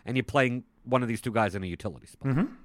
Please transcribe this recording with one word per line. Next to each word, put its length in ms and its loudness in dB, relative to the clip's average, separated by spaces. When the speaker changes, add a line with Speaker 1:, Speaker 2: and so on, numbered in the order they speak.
Speaker 1:
and 120 -2
you're 80 2
playing 400 2
one 200 2
of 60 0
these 120 -2
two 100 -4
guys 240 2
in 80 -4
a 60 -6
utility 400 -8
spot. 180 -10
Speaker 2:
Mm-hmm. 260 2